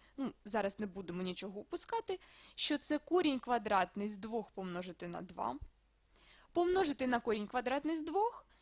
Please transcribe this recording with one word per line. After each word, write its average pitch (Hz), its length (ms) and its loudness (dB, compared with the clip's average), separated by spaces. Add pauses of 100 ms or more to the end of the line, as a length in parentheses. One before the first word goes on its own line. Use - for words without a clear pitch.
(180)
ну, 269 160 -2 (120)
зараз 202 340 0
не 214 60 -2
будемо 180 360 -6
нічого 185 380 -6
опускати, 381 600 -4 (360)
що - 220 0
це 294 220 0
корінь 320 400 2
квадратний 208 720 2
з 208 80 -10
двох 220 340 -4
помножити 180 560 -6
на 170 140 -6
два, 185 360 -4 (960)
помножити 349 540 4
на 247 120 4
корінь 214 280 0
квадратний 277 480 0
з 320 60 -2
двох 381 440 0 (160)